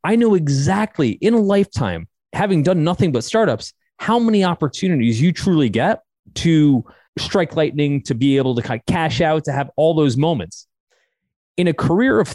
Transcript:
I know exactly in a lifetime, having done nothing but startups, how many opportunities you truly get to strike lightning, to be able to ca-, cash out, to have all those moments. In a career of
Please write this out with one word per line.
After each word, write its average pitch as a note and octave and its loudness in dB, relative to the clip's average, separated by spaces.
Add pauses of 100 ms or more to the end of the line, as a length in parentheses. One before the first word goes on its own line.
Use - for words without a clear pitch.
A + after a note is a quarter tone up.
I G#3 0
know A#3 4
exactly D3+ 0
in A3 0
a A3+ 2
lifetime, F#3+ -2 (240)
having F#3 0
done E3+ 2
nothing F3+ 0
but A#2 -2
startups, G3 -2 (260)
how A3+ 0
many A3 2
opportunities C#3+ 0
you E3+ 4
truly D#3 0
get A#2+ -2 (320)
to D3+ 2 (340)
strike E3+ -2
lightning, D3 -2
to C3 -4
be C3+ 2
able B2+ 0
to A#2 -2
ca-, B2 -6
cash D#3+ -2
out, D#3 0
to D3 -6
have C3+ -4
all D#3+ 2
those D3 2
moments. C#3 -4 (920)
In F3+ 0
a D#3 0
career G#3+ 0
of - -2